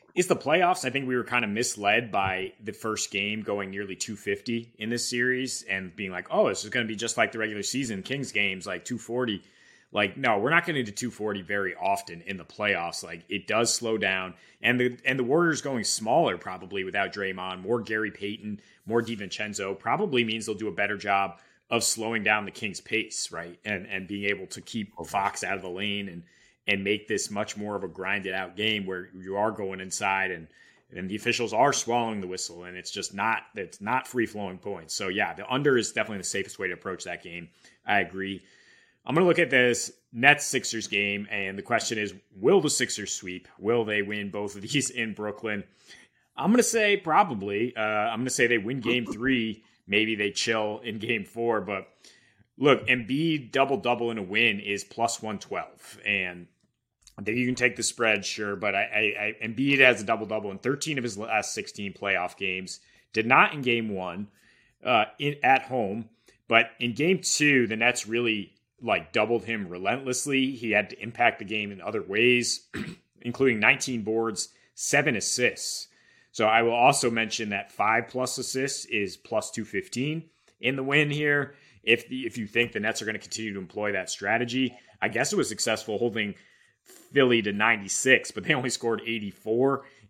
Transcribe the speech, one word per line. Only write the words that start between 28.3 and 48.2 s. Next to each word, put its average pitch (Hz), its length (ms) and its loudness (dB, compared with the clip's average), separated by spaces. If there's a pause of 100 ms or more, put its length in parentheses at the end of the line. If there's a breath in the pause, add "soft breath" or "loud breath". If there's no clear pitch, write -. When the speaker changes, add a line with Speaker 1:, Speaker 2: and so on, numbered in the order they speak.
Speaker 1:
out 92 220 -6
game 104 300 0
where 92 280 -6
you 92 240 -8
are 107 140 2
going 95 280 -6
inside 95 520 -2
and, 80 160 -8 (480 soft breath)
and 90 140 -6
the 104 60 -4
officials 113 380 0
are 135 200 6
swallowing 113 460 0
the 92 80 -6
whistle 90 360 -10
and 90 140 -12
it's - 140 -12
just 98 220 -8
not, 104 300 0 (120)
it's 95 240 -10
not 120 280 -2
free 120 180 0
flowing 101 320 -6
points. 87 380 -10
So 98 140 -2
yeah, 95 240 0
the 98 180 -10
under 139 260 4
is 107 140 2
definitely 107 280 -4
the 90 40 -8
safest - 340 -6
way 95 100 -4
to 90 60 -4
approach 90 300 -8
that 85 180 -10
game. 85 280 -14 (360 soft breath)
I 104 140 4
agree. 95 420 -4 (640 soft breath)
I'm 123 100 -2
gonna 180 120 6
look 170 120 4
at - 100 2
this 123 420 4 (220)
Nets 143 320 6
Sixers 113 420 -4
game, 101 420 -2
and 98 280 -6
the 101 40 -8
question 113 360 -2
is, 101 160 -2 (260)
will 120 220 6
the 147 80 0
Sixers - 440 -2
sweep? - 360 -10 (100)
Will 113 240 2
they 107 180 2
win 101 280 -4
both 104 260 -6
of 98 60 -14
these 127 300 -2
in 113 220 -4
Brooklyn? 104 520 -6 (720 loud breath)
I'm 165 140 2
gonna 240 120 6
say 208 320 2
probably. 123 800 2
Uh, 113 60 -2
I'm 107 380 0
gonna 127 100 -2